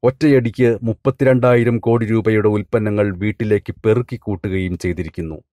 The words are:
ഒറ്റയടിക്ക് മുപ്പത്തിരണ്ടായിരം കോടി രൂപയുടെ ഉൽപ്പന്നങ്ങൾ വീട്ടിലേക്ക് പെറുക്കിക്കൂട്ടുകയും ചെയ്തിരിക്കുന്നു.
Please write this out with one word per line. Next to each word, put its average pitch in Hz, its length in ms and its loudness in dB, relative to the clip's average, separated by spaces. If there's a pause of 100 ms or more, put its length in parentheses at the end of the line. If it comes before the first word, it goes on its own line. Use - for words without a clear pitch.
ഒറ്റയടിക്ക് 123 800 2
മുപ്പത്തിരണ്ടായിരം 120 960 2
കോടി 113 280 0
രൂപയുടെ 107 420 2
ഉൽപ്പന്നങ്ങൾ 104 680 -2
വീട്ടിലേക്ക് 104 580 -2 (120)
പെറുക്കിക്കൂട്ടുകയും 98 920 -2
ചെയ്തിരിക്കുന്നു. 82 640 -6 (120)